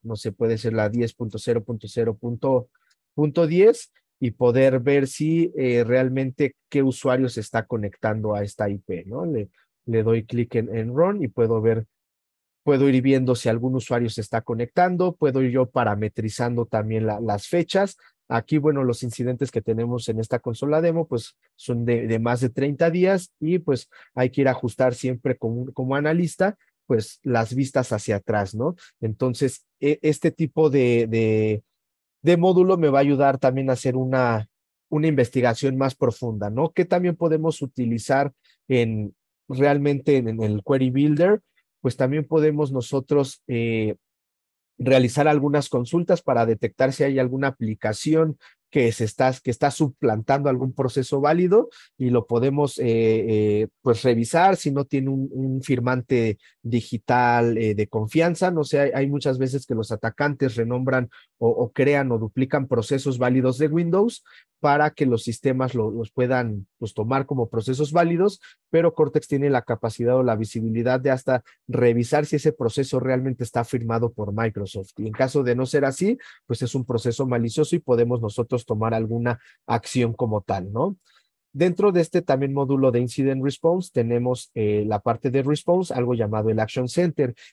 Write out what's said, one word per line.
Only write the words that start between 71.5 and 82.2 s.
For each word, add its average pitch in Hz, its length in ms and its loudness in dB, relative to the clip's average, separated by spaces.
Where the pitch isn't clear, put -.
revisar 123 580 2
si 151 100 -2
ese 151 140 2
proceso 135 480 -2
realmente 127 460 -2
está 120 180 -4
firmado 117 500 -2
por 101 200 -8
Microsoft. 104 640 -6
Y 107 100 -8
en 107 60 -8
caso 131 320 0
de 123 100 2
no 127 100 -2
ser 135 200 0
así, 185 340 -2
pues, 120 160 -6
es 120 120 -6
un 131 100 -2
proceso 117 400 -2
malicioso 123 520 -2
y - 20 -2
podemos 120 420 0
nosotros 117 440 -4
tomar 110 300 -2
alguna 117 440 -2
acción 117 480 -2
como 107 260 -2
tal, 98 320 -6
¿no? 160 240 -2
Dentro 180 400 2
de 175 80 4
este 175 220 0